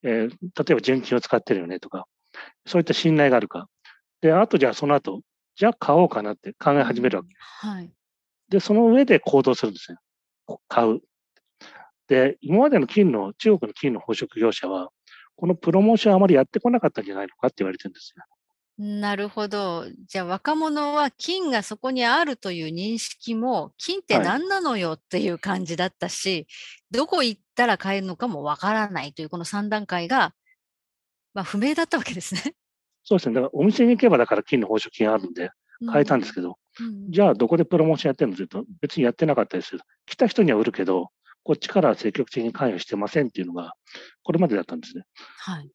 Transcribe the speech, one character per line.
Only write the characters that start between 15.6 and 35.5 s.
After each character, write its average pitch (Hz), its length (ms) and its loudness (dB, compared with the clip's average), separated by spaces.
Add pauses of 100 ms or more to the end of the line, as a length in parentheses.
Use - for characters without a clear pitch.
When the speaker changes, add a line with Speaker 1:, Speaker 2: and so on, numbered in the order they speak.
Speaker 1:
ロ 190 100 6
モ 220 120 6
ー 220 40 4
シ 220 120 2
ョ - 20 6
ン 190 40 6
あ 185 40 6
ま 196 80 6
り 180 80 6
や 135 80 6
っ - 40 2
て - 120 -4
こ 240 100 0
な 240 120 2
か 156 80 0
っ - 20 -4
た - 100 -8
ん 98 40 -10
じ 98 80 -12
ゃ - 20 -10
な 98 80 -6
い 95 40 -8
の - 100 -18
か 131 100 -2
っ - 40 4
て - 80 -20
言 98 60 -2
わ 95 60 -4
れ 92 60 -10
て - 80 -18
る 92 60 -12
ん - 20 -20
で - 80 -20
す - 140 -20
よ。 90 80 -20 (540)
Speaker 2:
な 208 380 -4
る 202 140 -6
ほ 208 180 -6
ど。 190 380 -4 (220)
じ - 100 -10
ゃ 185 60 -4
あ - 20 -6
若 190 300 -4
者 294 400 -2
は 285 160 0
金 359 400 -4
が 233 100 0
そ - 160 -12
こ 262 140 -6
に 254 140 -2
あ 269 200 2
る 277 120 -6
と 196 140 -8
い 160 180 -6
う 160 40 -8
認 208 240 -6
識 - 380 -8
も、 226 420 -4
「金 381 220 -6
っ - 20 -12
て - 160 0
何 220 300 0
な 392 140 -2
の 269 160 -2
よ？」 175 120 -2
Speaker 1:
は 156 60 -6
い。 - 20 -20
Speaker 2:
っ - 20 -20 (100)
て 180 100 -4
い - 100 -2
う 170 80 -4
感 185 260 -6
じ 165 140 -8
だ 180 80 -2
っ 185 100 -6
た 180 140 -6
し、 180 380 -6 (420)
ど 247 160 -2
こ 339 160 0
行 226 160 -2
っ - 40 -20 (120)
た 240 140 0
ら 208 100 2
買 196 200 -4
え 196 40 -4
る 190 60 -8
の 180 80 -8
か 247 120 -6
も 160 140 -6
わ 147 160 -4
か 208 160 -2
ら 214 160 -2
な 160 140 -8
い 143 100 -14
と - 80 -12
い 156 40 -8
う 151 40 -12
こ 175 80 -10
の 170 80 -8
三 208 240 -6
段 214 160 -4
階 170 220 -4
が、 233 260 0 (1040)
ま 196 60 -8
あ、 - 20 -6
不 202 160 -6
明 285 160 0
だ 330 80 0
っ 330 40 -4
た 339 100 -2
わ - 60 -4
け - 120 -10
で 180 60 -10
す - 120 -10
ね。 220 220 -6 (480)
Speaker 1:
そ - 120 2
う 180 40 4
で - 40 -6
す 135 60 -2
ね。 113 60 -2
だ 127 60 2
か 131 40 0
ら 139 80 -4
お 147 100 0
店 220 220 4
に 240 60 6
行 226 80 4
け 240 100 6
ば 156 80 6
だ 120 80 6
か 113 100 0
ら 107 60 0
金 - 180 0
の 107 60 0
宝 107 140 0
飾 117 120 -10
品 107 200 0
あ 110 80 2
る 92 100 -8
ん 85 60 -12
で、 90 160 -8 (300)